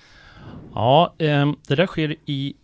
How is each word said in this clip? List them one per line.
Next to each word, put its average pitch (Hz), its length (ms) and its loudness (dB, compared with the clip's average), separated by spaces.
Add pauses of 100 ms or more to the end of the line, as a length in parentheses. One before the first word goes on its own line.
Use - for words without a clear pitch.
(760)
Ja, 131 440 4
ehm, 147 380 2 (120)
det 147 60 0
där 160 120 2
sker 151 380 -4
i 139 400 -6